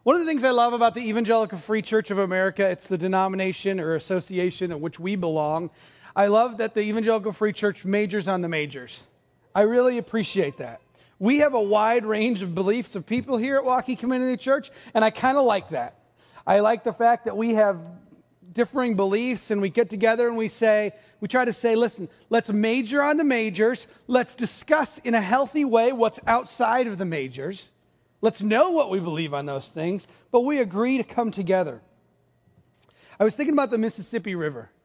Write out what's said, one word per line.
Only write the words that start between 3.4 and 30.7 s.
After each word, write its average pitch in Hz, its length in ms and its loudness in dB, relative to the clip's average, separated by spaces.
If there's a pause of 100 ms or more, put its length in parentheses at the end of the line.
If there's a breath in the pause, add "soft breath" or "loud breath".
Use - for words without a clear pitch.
or 160 140 -2
association 180 760 -4
in 151 100 -8
which 160 180 -8
we 185 160 -4
belong. 160 540 -2 (460 loud breath)
I 196 100 4
love 220 320 2
that 220 160 -4
the 214 80 -2
Evangelical 214 520 0
Free 208 200 -2
Church - 320 -4
majors 202 420 -2
on 185 140 0
the 175 80 -4
majors. 139 540 -8 (500)
I 196 80 2
really 247 380 4
appreciate 190 580 -2
that. 117 240 -12 (380 soft breath)
We 233 200 4
have 294 140 4
a 233 80 2
wide 214 420 2
range 214 380 0
of 175 140 -6
beliefs 202 400 -2
of 175 100 -8
people 247 320 -2
here 269 200 0
at 277 60 0
Waukee 254 360 -2
Community 254 380 0
Church, 269 340 -2 (240 loud breath)
and 220 100 6
I 220 60 4
kinda 262 300 2
like 214 280 2
that. 123 300 -8 (480 loud breath)
I 202 140 4
like 220 220 2
the 226 100 -4
fact 233 320 2
that 214 120 -6
we 226 160 0
have 202 320 2 (680)
differing 240 420 0
beliefs, 202 560 -2
and 202 100 0
we 196 80 0
get 214 200 0
together 226 380 2
and 233 80 -2
we 226 120 -2
say, 214 460 2 (280 soft breath)
we 208 60 -6
try 254 180 2
to 233 80 -2
say, 226 220 0
"Listen, 220 340 0 (200 soft breath)
let's 226 200 2
major 220 520 2
on 294 160 2
the 330 60 2
majors. 226 640 0 (200 soft breath)
Let's 247 280 0
discuss - 640 -2
in 240 140 -2
a 226 80 2
healthy 254 420 0
way 233 280 4
what's 226 360 0
outside 240 600 0
of 202 100 -6
the 185 80 -4
majors. 143 680 -8 (480)
Let's 220 220 0
know 226 300 4
what 311 180 0
we 190 100 -2
believe 165 340 -4
on 143 120 -4
those 135 240 -8
things, 175 380 -4 (240 soft breath)
but 240 100 6
we 277 180 0
agree 233 380 0